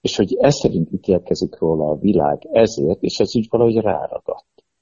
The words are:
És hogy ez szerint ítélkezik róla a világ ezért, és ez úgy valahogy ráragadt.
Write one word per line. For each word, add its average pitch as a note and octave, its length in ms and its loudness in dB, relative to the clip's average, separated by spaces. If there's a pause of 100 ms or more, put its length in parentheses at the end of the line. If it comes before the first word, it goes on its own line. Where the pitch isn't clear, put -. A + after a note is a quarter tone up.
És - 160 -6
hogy - 180 0
ez D3 200 4
szerint - 380 -2
ítélkezik - 640 -2
róla D#2 320 0
a D2+ 80 -2
világ D2+ 520 0
ezért, A2 520 2
és - 160 -4
ez G#2+ 180 0
úgy A2+ 140 0
valahogy A#2 260 2
ráragadt. - 880 -6 (180)